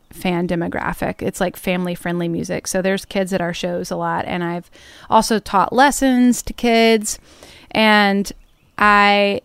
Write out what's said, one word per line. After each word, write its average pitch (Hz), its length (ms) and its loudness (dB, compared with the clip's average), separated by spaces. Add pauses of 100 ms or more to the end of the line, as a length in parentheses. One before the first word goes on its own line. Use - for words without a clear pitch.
(100)
fan 180 380 -2
demographic. 175 720 -4
It's, - 200 -6
like, 180 140 -4
family-friendly 175 760 -4
music. 170 380 -6
So 190 140 -2
there's 190 240 -2
kids 190 300 -4
at 175 80 -2
our 170 100 -4
shows 180 380 -6
a 185 60 -6
lot, 170 280 -4
and 180 180 -6
I've 175 280 -8 (400)
also 220 280 2
taught - 360 0
lessons 247 680 4
to - 100 -8
kids, 226 640 2 (540)
and 208 600 2 (460)
I 202 680 4